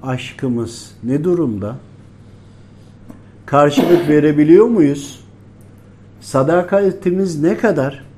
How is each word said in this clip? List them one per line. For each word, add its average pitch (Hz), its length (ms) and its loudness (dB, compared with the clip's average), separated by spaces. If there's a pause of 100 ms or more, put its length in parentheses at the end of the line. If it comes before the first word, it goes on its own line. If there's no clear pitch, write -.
aşkımız 123 920 -8 (120)
ne 143 200 -2
durumda? 127 520 -4 (1700)
Karşılık 147 640 2
verebiliyor 151 580 4
muyuz? 165 580 -2 (960)
Sadakatimiz 180 1200 0
ne 185 140 0
kadar? 147 480 -2 (140)